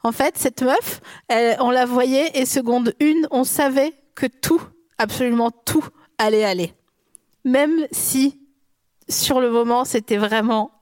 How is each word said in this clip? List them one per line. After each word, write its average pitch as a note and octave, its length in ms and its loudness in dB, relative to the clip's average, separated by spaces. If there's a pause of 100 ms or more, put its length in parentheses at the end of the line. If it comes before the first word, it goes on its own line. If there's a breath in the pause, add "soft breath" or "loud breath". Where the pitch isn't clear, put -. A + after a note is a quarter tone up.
En A#3 100 0
fait, D4 240 0
cette - 240 -4
meuf, C#4 400 0 (260 loud breath)
elle, A#3 320 2
on B3 100 2
la B3+ 160 2
voyait C4 500 0
et C4 100 0
seconde A#3+ 560 0
une, D#4 280 2
on C4 140 0
savait C#4 480 0 (240)
que C4 100 -2
tout, - 360 -2 (360)
absolument A#3 540 -2
tout - 320 -4 (340 soft breath)
allait G#3+ 280 2
aller. F3+ 280 -2 (720)
Même D4 480 2
si, - 480 -2 (680)
sur - 320 0
le A#3+ 100 2
moment, A#3 320 0
c'était A3+ 340 -2
vraiment A3 540 0 (100)